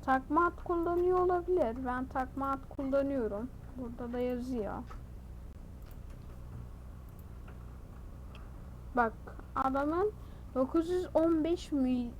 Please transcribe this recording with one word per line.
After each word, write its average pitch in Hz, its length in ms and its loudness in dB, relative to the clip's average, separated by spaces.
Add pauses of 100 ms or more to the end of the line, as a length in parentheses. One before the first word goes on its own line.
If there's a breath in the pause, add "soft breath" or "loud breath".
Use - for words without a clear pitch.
Takma 277 420 6
at - 180 -2
kullanıyor 349 540 4
olabilir. 349 580 4 (100)
Ben 254 180 0
takma 269 460 -2
at 269 180 -2
kullanıyorum. 262 800 2 (280)
Burada 247 360 -6
da 247 60 -2
yazıyor. 247 640 -2 (4000)
Bak, 233 160 2 (440)
adamın 285 560 4 (420 loud breath)
dokuz 294 340 4
yüz 359 260 2
on 320 300 6
beş 339 280 0
mil 254 480 4